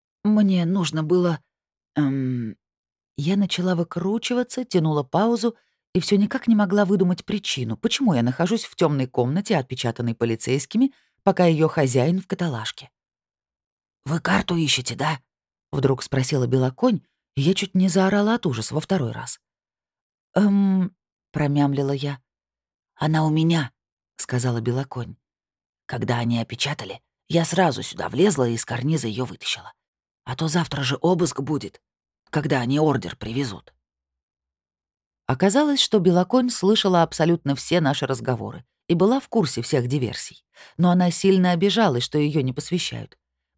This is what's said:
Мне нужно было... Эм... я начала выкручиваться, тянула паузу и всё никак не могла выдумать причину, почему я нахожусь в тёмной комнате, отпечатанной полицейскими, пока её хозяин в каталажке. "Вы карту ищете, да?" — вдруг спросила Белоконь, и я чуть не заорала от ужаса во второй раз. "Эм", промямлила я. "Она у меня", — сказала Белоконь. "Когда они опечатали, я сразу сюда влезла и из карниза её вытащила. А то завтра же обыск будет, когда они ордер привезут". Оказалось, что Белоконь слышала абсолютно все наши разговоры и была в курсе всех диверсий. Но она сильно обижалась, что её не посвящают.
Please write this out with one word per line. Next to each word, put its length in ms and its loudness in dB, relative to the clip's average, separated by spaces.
Мне 400 2
нужно 380 -2
было... 380 0
Эм... 600 -2
я 200 0
начала 380 0
выкручиваться, 880 -4
тянула 380 0
паузу 540 0
и 80 0
всё 160 0
никак 300 0
не 80 4
могла 320 2
выдумать 400 2
причину, 500 -4
почему 380 0
я 80 2
нахожусь 420 0
в 120 -18
тёмной 300 2
комнате, 520 0
отпечатанной 560 -4
полицейскими, 800 0
пока 200 4
её 240 4
хозяин 520 2
в 60 -10
каталажке. 640 -8
"Вы 160 -2
карту 360 0
ищете, 380 -2
да?" — 260 -4
вдруг 300 0
спросила 440 -2
Белоконь, 560 0
и 80 -2
я 100 2
чуть 220 -4
не 140 2
заорала 480 2
от 100 -2
ужаса 280 -4
во 60 -2
второй 320 -2
раз. 280 -10
"Эм", 600 2
промямлила 600 0
я. 280 -6
"Она 300 0
у 60 2
меня", — 420 2
сказала 440 -2
Белоконь. 560 -6
"Когда 320 0
они 200 0
опечатали, 640 -6
я 160 2
сразу 380 2
сюда 260 -8
влезла 400 2
и 60 -2
из 100 -4
карниза 440 -2
её 160 -6
вытащила. 480 -10
А 120 -10
то 100 -4
завтра 360 -2
же 180 -2
обыск 400 0
будет, 420 -6
когда 300 0
они 180 0
ордер 380 0
привезут". 580 -8
Оказалось, 540 2
что 180 2
Белоконь 520 2
слышала 520 2
абсолютно 540 0
все 240 0
наши 260 0
разговоры 580 -6
и 60 4
была 240 4
в 100 -10
курсе 340 0
всех 260 -2
диверсий. 560 -6
Но 140 4
она 200 4
сильно 420 4
обижалась, 520 2
что 140 -2
её 240 0
не 100 -2
посвящают. 640 -6